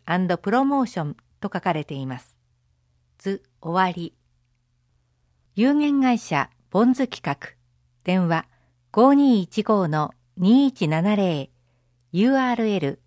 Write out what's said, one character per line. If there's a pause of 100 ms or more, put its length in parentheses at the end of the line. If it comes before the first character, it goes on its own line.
ア
ン
ド
プ
ロ
モ
ー
シ
ョ
ン (240)
と
書
か
れ
て
い
ま
す。 (840)
図 (180)
終
わ
り。 (1400)
有
限
会
社 (220)
ボ
ン
ズ
企
画。 (500)
電
話、 (440)
五
二
一
五
の (220)
二
一
七
零。 (640)
ユ
ー
ア
ー
ル
エ
ル